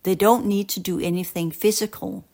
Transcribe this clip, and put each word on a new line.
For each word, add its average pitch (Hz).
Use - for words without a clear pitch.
They 185
don't 226
need 202
to 190
do 175
anything 175
physical. 208